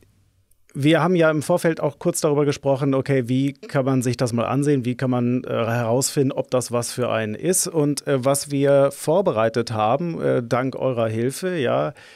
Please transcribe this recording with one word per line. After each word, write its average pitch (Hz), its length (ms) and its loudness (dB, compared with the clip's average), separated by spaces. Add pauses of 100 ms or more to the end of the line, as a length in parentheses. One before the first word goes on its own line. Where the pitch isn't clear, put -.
(760)
wir 151 280 4
haben 180 120 2
ja 160 140 4
im 156 140 0
Vorfeld 170 380 0
auch 147 180 -4
kurz 175 200 -2
darüber 147 260 2
gesprochen, 139 500 0
okay, 131 340 0
wie 135 240 0
kann - 320 -4
man 131 160 2
sich 120 160 0
das 117 160 0
mal 117 120 0
ansehen, 139 400 0
wie 123 120 -2
kann 131 140 -2
man, 123 320 0
äh, - 60 -10
herausfinden, 120 840 0
ob - 180 -6
das 123 220 -2
was 120 200 -2
für 117 200 -2
einen 110 240 -2
ist. 175 320 -2
Und, 147 400 -2
äh, 135 180 0
was 139 240 0
wir 139 420 4
vorbereitet 120 800 0
haben, 131 480 0
äh, 131 220 0
dank 123 340 -2
eurer 120 320 -2
Hilfe, 131 500 -4
ja, 135 360 -2 (220)